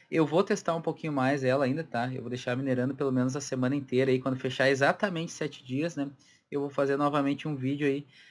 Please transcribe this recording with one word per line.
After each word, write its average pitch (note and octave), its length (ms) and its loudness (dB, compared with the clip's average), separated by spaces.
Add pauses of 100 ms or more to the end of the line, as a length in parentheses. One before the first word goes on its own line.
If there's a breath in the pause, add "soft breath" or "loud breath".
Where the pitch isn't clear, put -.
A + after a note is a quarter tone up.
Eu D#3+ 160 2
vou D#3+ 200 2
testar F3+ 320 -2
um E3 60 -6
pouquinho D#3+ 300 -4
mais C3+ 300 2
ela C3+ 220 2
ainda, C#3+ 180 0
tá? B2 300 -4
Eu B2+ 80 -8
vou A#2+ 100 -8
deixar B2 260 -4
minerando C3 380 0
pelo C#3 160 0
menos C3 240 2
a C#3+ 60 -4
semana C3 340 -2
inteira C3 380 2
aí, B2+ 80 4
quando B2+ 160 -2
fechar C3 340 0
exatamente D#3+ 640 0
sete D3+ 320 -8
dias, C#3 320 -4
né? C#3+ 120 -4 (400 soft breath)
Eu C#3+ 120 -2
vou C#3+ 100 -4
fazer C#3 260 2
novamente C#3+ 520 2
um D3 80 -2
vídeo C#3 280 -2
aí C#3+ 220 0 (240 loud breath)